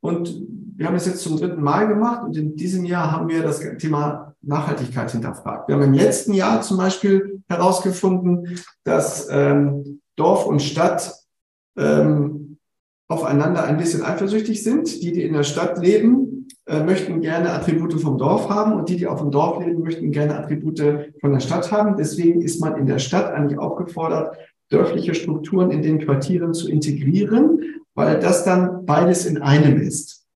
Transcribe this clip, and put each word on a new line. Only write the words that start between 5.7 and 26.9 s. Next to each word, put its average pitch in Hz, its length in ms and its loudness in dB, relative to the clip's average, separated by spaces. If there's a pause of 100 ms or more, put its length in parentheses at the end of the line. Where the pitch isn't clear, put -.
haben 143 80 4
im 135 100 6
letzten 190 400 4
Jahr 202 300 2
zum 190 160 -2
Beispiel 196 720 2
herausgefunden, 180 1080 0 (260)
dass, 143 460 -2
ähm, 143 680 2 (160)
Dorf 170 300 2
und - 160 2
Stadt - 500 -2 (640)
ähm, 147 840 0 (500)
aufeinander 160 560 0
ein 151 140 0
bisschen 170 240 0
eifersüchtig 214 600 -2
sind. 302 400 -2
Die, 170 100 -4
die 175 100 -2
in 160 100 -2
der 147 100 0
Stadt 175 360 -2
leben, 220 720 4 (180)
äh, 151 180 0
möchten 180 360 0
gerne 165 320 -2
Attribute 165 480 -2
vom 135 180 0
Dorf 156 300 0
haben 214 260 2
und 165 140 -2
die, 180 80 0
die 170 100 -2
auf - 140 -4
dem 147 100 -2
Dorf 160 340 0
leben, 170 180 -2
möchten 156 300 -4
gerne 147 260 0
Attribute 147 840 -2
von 143 120 2
der 131 80 2
Stadt - 320 -4
haben. 208 240 2
Deswegen 170 460 2
ist 165 180 -4
man 156 160 -2
in 135 100 0
der 135 120 0
Stadt - 340 -2
eigentlich 143 260 0
aufgefordert, - 800 -4 (320)
dörfliche - 460 2
Strukturen 160 580 0
in 151 100 0
den 156 160 2
Quartieren 165 560 0
zu - 160 -4
integrieren, 202 880 2 (340)